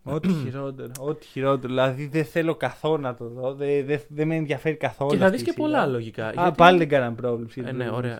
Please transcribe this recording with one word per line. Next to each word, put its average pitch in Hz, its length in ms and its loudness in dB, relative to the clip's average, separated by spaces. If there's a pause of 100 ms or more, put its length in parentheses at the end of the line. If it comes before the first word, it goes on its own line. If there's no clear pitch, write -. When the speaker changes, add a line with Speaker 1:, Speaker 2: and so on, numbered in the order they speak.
Speaker 1:
Ό,τι 156 300 -2
χειρότερο, 135 580 -4 (100)
ό,τι 151 260 -6
χειρότερο. 135 420 0
Δηλαδή, 131 380 0
δεν 151 180 0
θέλω 160 300 0
καθόλου 151 480 -2
να 123 120 -4
το 120 140 -10
δω. 127 260 -6
Δεν, 143 320 0
δεν, 143 220 0
δεν 151 180 -2
με 160 100 0
ενδιαφέρει 151 400 -2
καθόλου 139 340 -2
Speaker 2:
Και 147 60 4
θα - 80 2
Speaker 1:
αυτή 190 120 4
Speaker 2:
δεις 120 100 -4
Speaker 1:
η 349 40 0
Speaker 2:
και - 100 -4
πολλά 302 200 0
Speaker 1:
σειρά. 147 120 2
Speaker 2:
λογικά, 113 340 -4
Speaker 1:
Α, 110 60 -4
Speaker 2:
γιατί 175 240 2
Speaker 1:
πάλι 180 220 10
δεν 160 100 2
κάναμε 127 280 2
πρόβλεψη 120 440 -4
για 123 80 -6
Speaker 2:
Ε, 131 40 -6
Speaker 1:
την 123 100 -6
Speaker 2:
ναι, 117 80 -2
Speaker 1:
προηγούμενη 120 300 -4